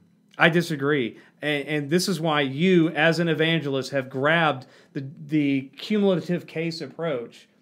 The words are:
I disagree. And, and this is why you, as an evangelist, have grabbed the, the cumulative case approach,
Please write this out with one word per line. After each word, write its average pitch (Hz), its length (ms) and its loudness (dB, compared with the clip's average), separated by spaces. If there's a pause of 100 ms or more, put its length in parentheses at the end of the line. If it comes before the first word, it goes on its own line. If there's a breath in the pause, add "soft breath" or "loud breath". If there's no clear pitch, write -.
(380)
I 160 120 6
disagree. 147 680 0 (240 loud breath)
And, 147 260 -2
and 147 220 -4
this 180 200 2
is 170 100 -2
why 151 220 0
you, 160 480 4
as 156 300 2
an 170 100 0
evangelist, 143 640 0
have 131 180 -2
grabbed 143 560 0 (280 soft breath)
the, 139 120 -8 (220)
the 139 340 0 (160)
cumulative 190 680 0
case 165 360 -8
approach, 131 680 -8 (140 soft breath)